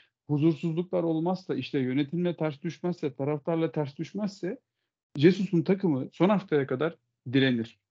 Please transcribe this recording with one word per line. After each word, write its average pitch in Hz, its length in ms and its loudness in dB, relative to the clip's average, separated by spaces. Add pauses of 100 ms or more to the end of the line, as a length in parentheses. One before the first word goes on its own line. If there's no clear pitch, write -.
(280)
huzursuzluklar 165 760 0
olmazsa, 165 520 -2
işte 131 240 -4
yönetimle 147 560 0
ters 156 260 -4
düşmezse, 170 540 -6
taraftarla 165 560 -2
ters 147 260 -6
düşmezse, 196 640 -8 (560)
Jesus'un 180 460 4
takımı 170 500 0
son 170 180 2
haftaya 156 380 2
kadar 147 300 -2 (360)
direnir. 127 460 2 (120)